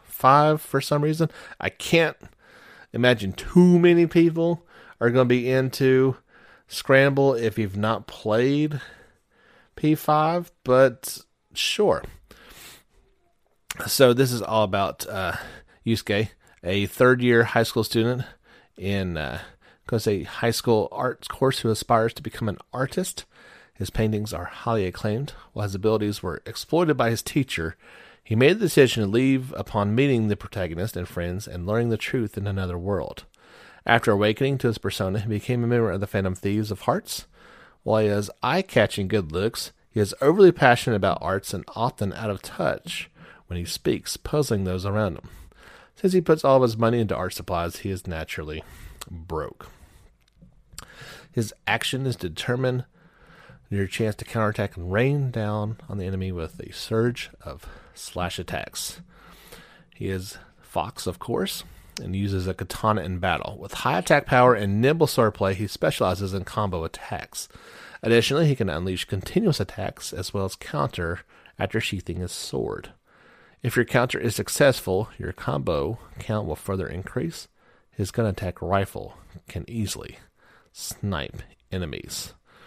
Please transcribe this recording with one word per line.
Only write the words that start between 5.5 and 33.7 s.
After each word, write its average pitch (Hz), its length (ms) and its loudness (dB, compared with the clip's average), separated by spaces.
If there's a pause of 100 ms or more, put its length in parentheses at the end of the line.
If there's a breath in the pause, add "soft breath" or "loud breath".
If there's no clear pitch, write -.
into 131 680 4 (520 soft breath)
Scramble 139 680 4
if 117 240 0
you've 101 180 -2
not 107 300 -2
played 139 760 0 (960 loud breath)
P 156 180 2
five, 160 580 0 (100)
but 127 560 4 (360)
sure. - 500 0 (1800 loud breath)
So 127 260 6
this 127 180 4
is 120 120 -4
all 110 200 2
about, 98 460 -2
uh, 92 240 -4 (540 loud breath)
Yusuke, 107 440 0 (320 soft breath)
a 101 240 0
third-year 123 580 4
high 117 180 2
school 113 200 0
student 120 420 0 (520 loud breath)
in, 92 400 -4
uh, 71 240 -6 (480 loud breath)
Kosei 107 380 0
High - 240 -2
School 110 420 2
arts - 340 -6
course - 340 0
who 117 100 0
aspires 113 440 2
to - 80 -14
become 113 260 -6
an 95 100 -4 (140)
artist. 139 520 -4 (480 loud breath)
His 95 180 -8
paintings 107 440 -2
are 85 100 -6
highly 110 420 -2
acclaimed. 110 460 -4 (220 loud breath)
While 104 100 -4
his 98 100 -4
abilities 104 480 0
were - 220 -6
exploited 156 540 0
by 120 100 4
his 117 140 0
teacher, 82 540 -4 (460 loud breath)
he 110 140 -2
made 151 220 6
the 214 80 0
decision 127 360 6
to 101 60 0
leave 131 460 2
upon 104 400 -2
meeting 123 340 2
the 101 80 0
protagonist 90 600 -6
and 87 120 -6
friends 90 400 -6
and 87 180 -8
learning 117 220 0
the 113 80 0
truth 113 400 -4
in 101 100 -6
another 95 300 -4
world. 90 480 -4 (600 loud breath)